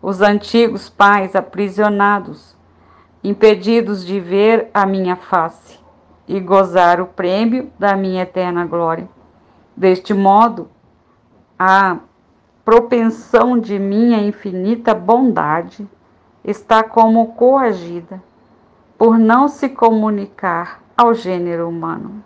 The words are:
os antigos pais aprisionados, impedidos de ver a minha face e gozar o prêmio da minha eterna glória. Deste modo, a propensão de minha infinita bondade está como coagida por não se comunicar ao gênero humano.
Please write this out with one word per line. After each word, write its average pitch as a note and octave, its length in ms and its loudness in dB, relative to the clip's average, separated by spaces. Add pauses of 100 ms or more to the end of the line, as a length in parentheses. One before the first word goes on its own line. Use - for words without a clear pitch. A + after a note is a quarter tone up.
os F#3 200 -6
antigos G#3 680 0
pais G3+ 480 2
aprisionados, G3+ 1200 -2 (680)
impedidos G3+ 800 0
de F#3+ 140 -6
ver G3+ 560 0
a G3+ 100 2
minha F#3+ 320 -2
face - 640 -4 (480)
e G3 140 -6
gozar F3+ 600 2
o F3+ 60 -4
prêmio A3 720 -4
da G3 180 0
minha F#3+ 260 -4
eterna F3+ 440 -4
glória. E3+ 420 -4 (680)
Deste F#3 360 0
modo, G3+ 560 2 (920)
a F#3+ 400 2 (680)
propensão A#3 960 2
de G3+ 200 -6
minha G#3 440 0
infinita G#3 720 -2
bondade F3+ 920 -2 (580)
está A3 380 0
como A3+ 460 2
coagida F#3+ 960 -2 (760)
por A3+ 200 4
não A#3 300 4
se C#4+ 200 -6
comunicar G#3 1120 -2 (160)
ao A#3 180 2
gênero F3 540 -6
humano. E3+ 580 -10